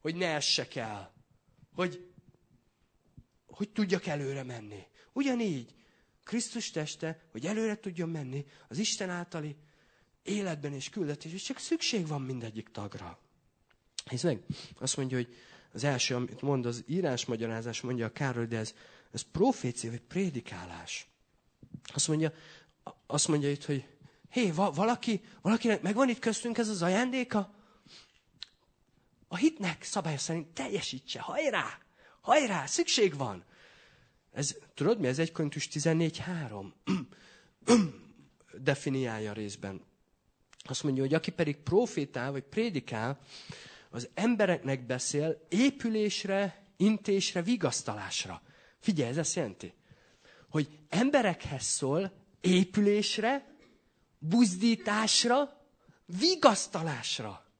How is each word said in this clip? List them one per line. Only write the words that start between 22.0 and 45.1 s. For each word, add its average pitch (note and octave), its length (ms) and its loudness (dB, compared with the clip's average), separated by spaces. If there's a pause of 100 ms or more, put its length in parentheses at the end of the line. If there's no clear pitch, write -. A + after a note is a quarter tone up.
mondja, D#3 260 0 (720)
azt D3 200 0
mondja D3 240 2
itt, C#3+ 140 -4
hogy: C#3 220 -4 (420)
„Hé, A3+ 220 2
va-, E3 240 2
valaki, A3 460 0 (200)
valakinek A3 400 4
megvan A3 280 2
itt A#3 100 0
köztünk A3+ 380 -2
ez A#3 100 2
az G3+ 140 -2
ajándéka?” A#3 720 0 (1700)
A - 80 -10
hitnek G3 480 0
szabálya D#3+ 340 -2
szerint D#3+ 300 -4
teljesítse. - 720 -6
Hajrá! A#3+ 600 -2 (420)
Hajrá! A3 440 4
Szükség G3+ 500 4
van! G#2+ 280 -4 (880)
Ez, - 240 -2 (180)
tudod G#3 260 2
mi? D3 80 2
Ez C3 120 2
egy E3 120 0
Korintus D3+ 360 -4
tizennégy D#3+ 500 2
három. A#2+ 560 -8 (880)
<clears throat> A3+ 200 8 (760)
Definiálja C3 760 -2
részben. G2+ 480 -8 (760)
Azt - 260 -8
mondja, C3+ 200 2
hogy C3+ 100 2
aki D#3+ 180 2
pedig D3 260 0
profétál, C#3+ 720 0
vagy C#3 120 -6
prédikál, C#3 760 -2 (720)
az A#2+ 240 -10
embereknek F3+ 720 2
beszél D3 640 -2